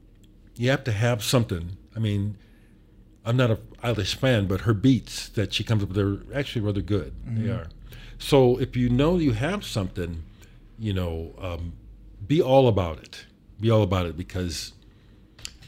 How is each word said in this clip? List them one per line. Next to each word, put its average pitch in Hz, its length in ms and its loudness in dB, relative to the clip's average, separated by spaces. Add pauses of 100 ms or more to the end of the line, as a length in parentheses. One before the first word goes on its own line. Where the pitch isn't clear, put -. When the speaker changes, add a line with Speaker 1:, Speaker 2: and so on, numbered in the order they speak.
(560)
Speaker 1:
you 120 140 0
have 143 160 2
to 120 60 0
have 117 320 0
something. 95 540 0 (180)
I 113 40 -8
mean, 104 380 -2 (880)
I'm 117 120 0
not 123 140 4
a 107 60 2 (260)
Eilish 107 320 -2
fan, 117 320 2
but 95 140 -2
her 117 120 2
beats 117 560 2
that 98 240 -4
she 110 100 -4
comes 107 200 0
up 92 60 -6
with 92 80 -4
are 101 260 0 (100)
actually 135 280 -4
rather 101 200 -2
good. 90 320 -2 (120)
They 110 180 -4
Speaker 2:
Mm-hmm. 104 80 -2
Speaker 1:
are. 85 160 -6 (520)
So 127 380 6
if 123 180 -4
you 123 140 2
know 147 280 4
you 147 160 2
have 165 300 -4
something, 85 600 -6 (560)
you 104 140 -2
know, 85 460 -4
um, 85 340 -8 (520)
be 151 160 2
all 131 260 6
about 90 320 0
it. - 260 -18 (340)
Be 110 100 2
all 110 140 6
about 92 240 2
it, 78 100 -8
because 90 560 -6 (960)